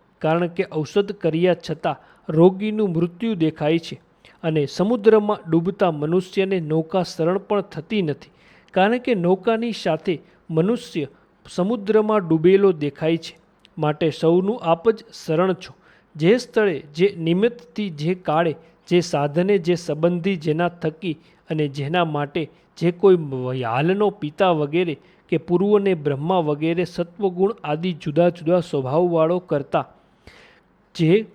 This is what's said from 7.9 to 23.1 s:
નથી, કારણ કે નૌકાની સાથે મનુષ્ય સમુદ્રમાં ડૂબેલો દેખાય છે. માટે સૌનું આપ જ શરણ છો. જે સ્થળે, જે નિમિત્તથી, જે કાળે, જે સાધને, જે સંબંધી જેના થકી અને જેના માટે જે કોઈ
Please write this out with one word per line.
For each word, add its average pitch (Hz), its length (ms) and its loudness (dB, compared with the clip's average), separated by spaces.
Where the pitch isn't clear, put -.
નથી, 151 280 -6
કારણ 208 280 2
કે 247 160 -2
નૌકાની 208 580 0
સાથે 160 480 -2
મનુષ્ય 165 580 -2
સમુદ્રમાં 214 800 0
ડૂબેલો 185 440 6
દેખાય 160 440 -2
છે. - 220 -10
માટે 151 320 0
સૌનું 185 520 0
આપ 170 280 0
જ 220 140 -2
શરણ 175 260 0
છો. - 220 -10
જે 175 220 4
સ્થળે, 208 420 0
જે 165 380 0
નિમિત્તથી, 196 720 -2
જે 156 240 -4
કાળે, 165 400 0
જે 175 120 4
સાધને, 165 580 0
જે 175 160 0
સંબંધી 170 600 -2
જેના 160 320 0
થકી 160 500 -8
અને 156 180 -2
જેના 147 360 -2
માટે 147 460 -4
જે 170 140 0
કોઈ 180 260 4